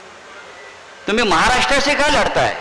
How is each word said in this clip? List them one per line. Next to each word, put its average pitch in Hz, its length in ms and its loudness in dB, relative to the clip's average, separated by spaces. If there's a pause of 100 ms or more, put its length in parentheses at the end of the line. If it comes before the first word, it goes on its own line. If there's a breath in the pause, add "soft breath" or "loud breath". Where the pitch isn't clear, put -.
(1080)
तुम्ही 226 160 0
महाराष्ट्राशी 247 720 2
का 285 120 2
लढताय? 170 540 0